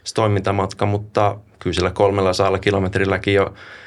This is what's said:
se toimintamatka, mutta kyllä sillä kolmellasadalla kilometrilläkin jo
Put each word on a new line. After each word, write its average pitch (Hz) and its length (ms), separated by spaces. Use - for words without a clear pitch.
se - 100
toimintamatka, 101 720
mutta 101 500
kyllä 87 160
sillä 90 160
kolmellasadalla 95 680
kilometrilläkin 98 760
jo 98 200